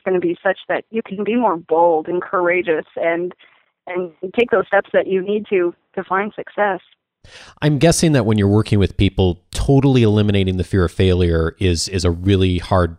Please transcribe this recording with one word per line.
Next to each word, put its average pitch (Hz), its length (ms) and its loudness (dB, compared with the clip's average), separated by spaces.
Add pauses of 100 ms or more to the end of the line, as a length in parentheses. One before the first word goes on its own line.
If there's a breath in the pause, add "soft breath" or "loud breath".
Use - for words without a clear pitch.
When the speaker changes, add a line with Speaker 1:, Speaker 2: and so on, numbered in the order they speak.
Speaker 1:
gonna 190 140 -2
be 175 220 -2
such 190 180 -2 (100)
that 165 220 -4
you 220 100 -4
can 202 240 -8
be 214 100 -2
more 214 220 0
bold 165 500 0
and 175 140 -4
courageous 175 640 -2 (100)
and, 170 380 -4 (540 soft breath)
and 180 260 -8 (240)
take 240 140 0
those 196 160 0
steps 196 260 -2
that 190 140 2
you 190 140 -2
need 208 280 -4
to, 175 240 0 (200)
to 190 100 -8
find 196 320 -4
success. 196 460 -4 (800 loud breath)
Speaker 2:
I'm 151 180 0
guessing 160 320 2
that 127 140 2
when 107 120 2
you're 98 100 2
working 107 300 2
with 95 200 0
people, 95 440 0 (100)
totally 135 520 2
eliminating 101 540 2
the 90 80 -2
fear 95 180 0
of 82 80 -2
failure 87 680 0
is, 90 280 -2
is 95 160 -4
a 87 80 0
really 92 460 0
hard, 87 420 -2